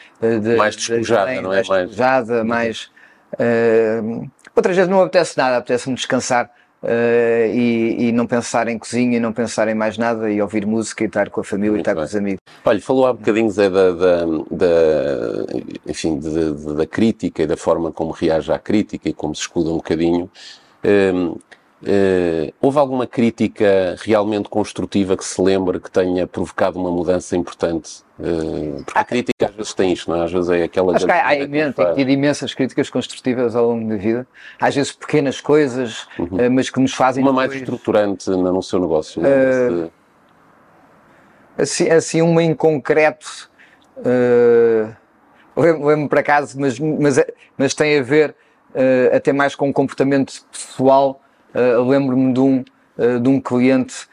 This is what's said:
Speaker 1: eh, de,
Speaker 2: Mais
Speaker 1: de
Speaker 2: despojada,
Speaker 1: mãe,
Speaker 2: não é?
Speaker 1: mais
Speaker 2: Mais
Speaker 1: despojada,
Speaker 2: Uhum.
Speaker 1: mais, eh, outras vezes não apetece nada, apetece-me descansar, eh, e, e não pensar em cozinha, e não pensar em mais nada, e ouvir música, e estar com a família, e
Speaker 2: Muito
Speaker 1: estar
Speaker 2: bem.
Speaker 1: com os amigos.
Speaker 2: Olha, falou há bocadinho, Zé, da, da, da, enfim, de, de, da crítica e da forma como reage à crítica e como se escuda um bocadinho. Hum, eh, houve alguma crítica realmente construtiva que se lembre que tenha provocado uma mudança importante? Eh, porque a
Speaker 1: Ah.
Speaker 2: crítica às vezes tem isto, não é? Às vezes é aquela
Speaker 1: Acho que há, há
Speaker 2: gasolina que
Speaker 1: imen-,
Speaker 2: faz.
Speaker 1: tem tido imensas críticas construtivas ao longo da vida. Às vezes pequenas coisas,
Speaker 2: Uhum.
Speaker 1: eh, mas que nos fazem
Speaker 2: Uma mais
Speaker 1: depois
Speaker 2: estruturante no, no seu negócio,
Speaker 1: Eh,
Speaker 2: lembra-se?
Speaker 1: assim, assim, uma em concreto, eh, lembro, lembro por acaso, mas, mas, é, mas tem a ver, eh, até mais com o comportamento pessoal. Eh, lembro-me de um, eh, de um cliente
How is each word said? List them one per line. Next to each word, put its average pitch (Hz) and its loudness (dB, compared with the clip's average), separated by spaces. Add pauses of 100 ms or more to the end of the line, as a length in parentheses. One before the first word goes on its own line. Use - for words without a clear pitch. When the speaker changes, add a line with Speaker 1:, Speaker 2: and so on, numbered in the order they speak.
(220)
Speaker 1:
eh, 113 2
de, 110 0
Speaker 2:
Mais 107 2
Speaker 1:
de - -8
Speaker 2:
despojada, 113 2
Speaker 1:
mãe, 95 -6
Speaker 2:
não 92 -6
é? - 0
Speaker 1:
mais 95 0
Speaker 2:
Mais 92 0
Speaker 1:
despojada, 120 0
Speaker 2:
Uhum. 110 -2
Speaker 1:
mais, 117 -4 (480)
eh, 113 2 (540)
outras 196 2
vezes 180 2
não 190 4
apetece 175 0
nada, 127 2
apetece-me 123 -4
descansar, 120 -2 (320)
eh, 117 2
e, 117 0
e 113 0
não 117 0
pensar 117 -2
em 117 -6
cozinha, 120 -2
e 117 0
não 117 -2
pensar 110 -2
em 110 0
mais 107 -2
nada, 113 -2
e 104 0
ouvir 101 -2
música, 110 -2
e 107 0
estar 101 -2
com - -8
a 101 -2
família, 104 -2
e - 2
Speaker 2:
Muito 104 0
Speaker 1:
estar 104 0
Speaker 2:
bem. 80 -4
Speaker 1:
com 76 -4
os 107 -6
amigos. 98 -4 (260)
Speaker 2:
Olha, 120 2
falou 131 2
há 127 2
bocadinho, 110 0
Zé, 101 2
da, 92 4
da, 87 2 (260)
da, 90 0 (1200)
enfim, 78 -4
de, 78 -2
de, 76 -8
da 78 -2
crítica 95 -2
e 76 0
da 80 -2
forma 82 -2
como 80 -6
reage 80 -2
à 78 -2
crítica 98 -4
e 78 -2
como 76 -8
se - -12
escuda 80 -4
um 82 -2
bocadinho. 85 -2 (560)
Hum, 92 2 (480)
eh, 90 0
houve 139 2
alguma 131 0
crítica 101 0
realmente 104 0
construtiva 95 -2
que - -10
se - -4
lembre 92 0
que - -18
tenha 90 0
provocado 92 -4
uma 90 -4
mudança 87 -2
importante? 85 -6 (200)
Eh, 78 -6
porque - -8
a 110 2
Speaker 1:
Ah. - 0
Speaker 2:
crítica - -4
às 101 -14
vezes 104 -12
tem 92 0
isto, 85 -4
não 85 -2
é? - 0
Às 85 -4
vezes 87 -2
é 87 2
aquela 90 0
Speaker 1:
Acho 92 0
que - 2
há, 180 2
há 170 2 (140)
Speaker 2:
gasolina 143 -2
que 143 -6
Speaker 1:
imen-, 151 -2
Speaker 2:
faz. 87 0
Speaker 1:
tem 85 0 (100)
tido 131 2
imensas 139 0
críticas 135 -2
construtivas 123 -4
ao 117 2
longo 113 -4
da 110 -4
vida. 113 -2 (360)
Às 127 0
vezes 139 -2
pequenas 139 -2
coisas, 131 0 (100)
Speaker 2:
Uhum. 90 -4
Speaker 1:
eh, 123 2
mas 131 0
que - -4
nos 131 2
fazem 131 0
Speaker 2:
Uma 131 4
mais 131 0
Speaker 1:
depois 135 -10
Speaker 2:
estruturante 104 0
no, 92 2
no 92 -2
seu - -2
negócio, 80 -2
Speaker 1:
Eh, 139 4 (400)
Speaker 2:
lembra-se? 85 -4 (1700)
Speaker 1:
assim, 160 0
assim, 160 2
uma 165 4
em 165 2
concreto, 151 0 (560)
eh, 120 4 (680)
lembro, 151 2
lembro 151 2
por 143 2
acaso, 143 0
mas, 131 -2
mas, 147 0
é, 160 4 (300)
mas 135 0
tem 147 2
a 135 0
ver, 139 2 (380)
eh, 131 2
até 131 2
mais 139 0
com 143 -2
o 131 -2
comportamento 139 0 (180)
pessoal. 135 0 (340)
Eh, 120 2
lembro-me 131 2
de 123 0
um, 135 2 (320)
eh, 123 2
de 120 2
um 135 2
cliente 127 0